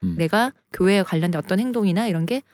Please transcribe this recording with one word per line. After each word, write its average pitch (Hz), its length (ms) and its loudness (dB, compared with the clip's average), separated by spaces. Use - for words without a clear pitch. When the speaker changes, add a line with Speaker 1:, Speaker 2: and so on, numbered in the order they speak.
Speaker 1:
음. 180 140 -2
Speaker 2:
내가 208 360 0
교회에 190 320 2
관련된 170 340 -2
어떤 185 220 -2
행동이나 226 480 0
이런 165 180 0
게 240 160 -2